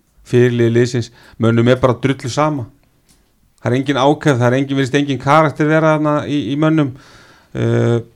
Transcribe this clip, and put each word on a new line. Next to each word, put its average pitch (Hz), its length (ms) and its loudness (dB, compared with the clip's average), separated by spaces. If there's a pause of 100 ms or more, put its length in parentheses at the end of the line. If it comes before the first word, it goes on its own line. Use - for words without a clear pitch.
(280)
fyrirliði 120 460 2
liðsins, 120 340 0 (320)
mönnum 117 320 2
er 123 80 2
bara 123 220 2
drullu 131 320 -4
sama. 147 320 -2 (960)
Það 113 100 -4
er 127 60 0
engin 135 240 -2
ákefð, 143 400 2
það 123 80 2
er 123 100 0
engin, 135 220 -2
virðist 135 180 -2
engin 139 240 -4
karakter 151 460 2
vera 156 260 2
þarna 151 200 -2 (120)
í, 143 140 -2 (100)
í 143 80 -4
mönnum. 156 320 2 (640)
Eh, 117 400 0 (200)